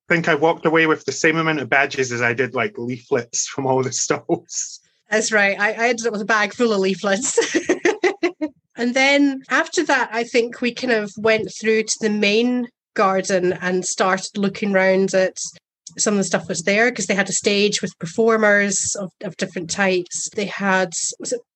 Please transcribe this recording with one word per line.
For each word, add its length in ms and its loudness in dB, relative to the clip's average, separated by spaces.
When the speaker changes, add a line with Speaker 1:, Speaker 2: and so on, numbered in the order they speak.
Speaker 1:
I 40 4
think 160 0
I 60 4
walked 300 0
away 220 4
with 160 0
the 80 -4
same 240 0
amount 240 0
of 100 -8
badges 440 0
as 80 -2
I 120 2
did, 220 -2
like, 220 -2
leaflets 680 -4
from 180 -6
all 180 2
the 80 -4
<laughs> 140 -4
stalls. 760 -4
Speaker 2:
That's 200 0
right. 280 2
I, 140 0
I 160 0
ended 180 -2
up 60 -2
with 80 -4
a 40 -6
bag 280 0
full 200 2
of 60 2
leaflets. 580 0
<laughs> 40 4
And 200 -2
then 540 4
after 360 0
that, 260 2
I 120 -2
think 380 0
we 120 -2
kind 200 -2
of 240 -2
went 360 0
through 300 0
to 180 -4
the 80 0
main 580 2
garden 580 2
and 320 -2
started 520 -2
looking 340 -2
round 420 2
at 240 0
some 180 0
of 20 2
the 60 2
stuff 240 -2
was 160 -6
there, 280 2
'cause 140 -6
they 80 -2
had 160 0
a 40 -4
stage 480 0
with 180 -8
performers 1000 2
of, 120 -8
of 160 -10
different 320 -6
types. 680 -2
They 100 -2
had, 460 0
was 140 -6
it 80 -6